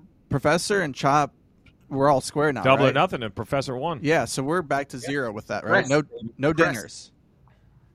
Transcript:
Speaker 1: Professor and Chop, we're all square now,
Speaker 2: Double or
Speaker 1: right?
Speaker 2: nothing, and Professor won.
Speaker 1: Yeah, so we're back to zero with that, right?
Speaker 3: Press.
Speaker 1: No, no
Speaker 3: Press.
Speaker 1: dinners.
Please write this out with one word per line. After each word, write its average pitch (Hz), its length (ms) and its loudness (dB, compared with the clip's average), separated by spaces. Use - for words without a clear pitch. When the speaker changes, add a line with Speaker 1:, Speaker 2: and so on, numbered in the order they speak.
Speaker 1:
Professor 170 520 0
and 143 120 -4
Chop, 143 400 2
we're 135 200 2
all 131 120 4
square 147 320 0
now, 107 100 -6
Speaker 2:
Double 135 200 6
or 135 60 8
Speaker 1:
right? 123 40 2
Speaker 2:
nothing, 151 300 0
and 104 100 -6
Professor 131 420 -4
won. 147 280 -6
Speaker 1:
Yeah, 147 220 2
so - 180 -4
we're 165 180 -2
back 143 280 -4
to 131 100 -12
zero 131 320 -6
with 107 160 -10
that, 107 160 -6
right? 156 240 2
Speaker 3:
Press. - 20 -2
Speaker 1:
No, 147 140 4
no 147 160 0
Speaker 3:
Press. 165 220 2
Speaker 1:
dinners. - 360 -14